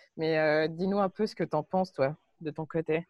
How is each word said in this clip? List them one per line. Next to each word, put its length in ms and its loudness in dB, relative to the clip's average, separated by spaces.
Mais, 240 0
euh, 300 2
dis-nous 300 -2
un 100 2
peu 160 -4
ce 100 -6
que 80 -4
t'en 180 -2
penses, 300 -2
toi, 240 0
de 100 -8
ton 160 -6
côté, 440 -2